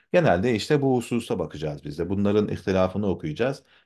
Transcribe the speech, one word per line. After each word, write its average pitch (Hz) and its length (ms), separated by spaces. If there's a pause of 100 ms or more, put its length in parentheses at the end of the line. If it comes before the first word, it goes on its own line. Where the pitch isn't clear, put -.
(120)
Genelde 120 420
işte 139 280
bu 135 140
hususa 117 420
bakacağız 76 460
biz 73 140
de. 85 120
Bunların 101 380
ihtilafını 95 580
okuyacağız. 131 560 (240)